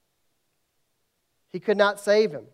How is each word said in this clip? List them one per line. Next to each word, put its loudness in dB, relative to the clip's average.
He -10
could -2
not 2
save 0
him, -14